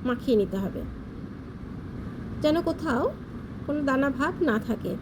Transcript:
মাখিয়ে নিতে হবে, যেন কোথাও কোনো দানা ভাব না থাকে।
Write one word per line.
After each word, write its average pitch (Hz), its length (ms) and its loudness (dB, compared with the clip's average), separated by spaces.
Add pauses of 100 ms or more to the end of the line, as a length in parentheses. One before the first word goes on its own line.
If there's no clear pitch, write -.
মাখিয়ে 247 320 4
নিতে 196 220 4
হবে, 190 220 -2 (1600)
যেন 302 220 6
কোথাও 311 400 0 (600)
কোনো 294 200 -2
দানা 269 280 4
ভাব 277 320 0
না 254 160 4
থাকে। 208 440 -2